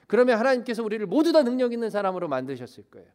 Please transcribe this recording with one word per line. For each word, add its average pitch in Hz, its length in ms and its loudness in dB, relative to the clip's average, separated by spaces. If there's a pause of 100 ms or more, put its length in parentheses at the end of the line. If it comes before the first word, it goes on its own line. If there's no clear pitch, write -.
그러면 240 320 2
하나님께서 233 440 -2
우리를 214 220 -4
모두 294 260 2
다 311 120 6
능력 247 280 0
있는 233 180 -4
사람으로 190 380 -2
만드셨을 131 640 -8
거예요. 98 260 -20